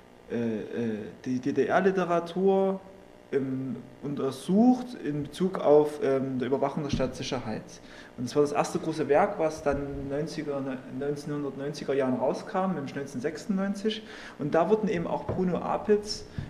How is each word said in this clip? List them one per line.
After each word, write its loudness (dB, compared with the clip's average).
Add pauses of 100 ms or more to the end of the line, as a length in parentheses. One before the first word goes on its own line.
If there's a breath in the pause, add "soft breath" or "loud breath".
(300 loud breath)
äh, -4
äh, -2 (260)
die -2
D-D-R-Literatur, 2 (500)
ähm, -2 (260)
untersucht 2
in -2
Bezug -2
auf, 6
ähm, 0
der -2
Überwachung 0
der -4
Staatssicherheit. -2 (560 loud breath)
Und -4
das -2
war 6
das 4
erste 0
große -2
Werk, 4
was -2
dann -2
neunziger, -4
ne, -6 (200)
neunzehnhundertneunziger -6
Jahren 2
rauskam, 0
nämlich -6
neunzehnhundertsechsundneunzig. -2 (380 loud breath)
Und 0
da 4
wurden 4
eben 0
auch -4
Bruno 0
Apitz, 0 (240 loud breath)